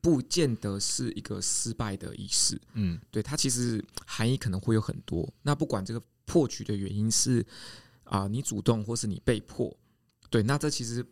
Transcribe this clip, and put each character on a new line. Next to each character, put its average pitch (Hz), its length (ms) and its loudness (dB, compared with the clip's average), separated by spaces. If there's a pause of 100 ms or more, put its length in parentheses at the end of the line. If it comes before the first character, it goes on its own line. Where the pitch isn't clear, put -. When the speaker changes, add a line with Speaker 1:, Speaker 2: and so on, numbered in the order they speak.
Speaker 1:
不 156 220 4
见 143 340 2
得 98 240 -4
是 117 320 -2
一 104 80 -8
个 101 200 -6
失 - 340 -2
败 107 220 -2
的 - 200 -10
仪 98 120 -8
式。 - 300 2 (140)
Speaker 2:
嗯。 92 260 0 (120)
Speaker 1:
对， 110 120 -2
它 135 140 -4
其 139 140 2
实 120 340 0 (220)
含 113 240 0
义 135 80 2
可 - 100 -2
能 92 100 0
会 113 160 2
有 110 60 6
很 - 200 -4
多。 - 300 -4 (120)
那 143 120 2
不 139 120 0
管 98 180 -2
这 104 80 -6
个 113 100 -6 (220)
破 151 240 4
局 - 160 -8
的 107 100 -2
原 98 200 -4
因 107 160 2
是， 117 340 4 (600)
啊， 98 240 0
你 113 120 -2
主 107 220 -4
动 113 220 2
或 113 100 -4
是 113 120 -4
你 101 180 -4
被 113 160 2
迫， - 340 -6 (560)
对， 113 120 6
那 131 140 4
这 147 140 0
其 127 140 -4
实 117 280 -4